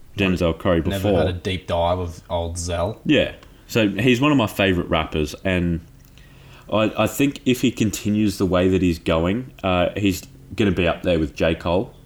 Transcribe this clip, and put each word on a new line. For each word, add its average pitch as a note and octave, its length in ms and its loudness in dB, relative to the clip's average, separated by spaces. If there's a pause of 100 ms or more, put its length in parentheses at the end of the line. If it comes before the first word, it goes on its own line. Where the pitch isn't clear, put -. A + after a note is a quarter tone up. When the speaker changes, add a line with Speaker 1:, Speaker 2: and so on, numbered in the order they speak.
(180)
Speaker 1:
Denzel F2+ 400 0
Curry F2 240 2
Speaker 2:
Never F2 100 -2
Speaker 1:
before. G2 280 0
Speaker 2:
had D#2 80 2
a F2 60 -2
deep F#2 340 -6
dive F2 320 0
of F2 300 -8
old E2+ 280 -4
Zell. F2 480 -4
Speaker 1:
Yeah. F#2 280 2 (340)
So A2 220 2
he's A2+ 320 2
one D3 120 2
of C#3 40 4
my A2 100 2
favourite F#2+ 420 0
rappers, D#2 440 -2 (120)
and F2 340 0 (920)
I, G#2+ 260 2
I G#2+ 100 2
think C#3 380 0
if B2+ 160 2
he A#2+ 100 2
continues G#2 680 0
the G2+ 80 0
way F2+ 220 4
that F#2 140 2
he's F2 180 2
going, F#2 500 0 (140)
uh, F2+ 320 2
he's G2 280 0 (340)
gonna G2+ 160 2
be F2 140 0
up - 160 -2
there F2 140 2
with D#2 180 -2
J. E2+ 200 2
Cole. F2+ 380 -2 (120)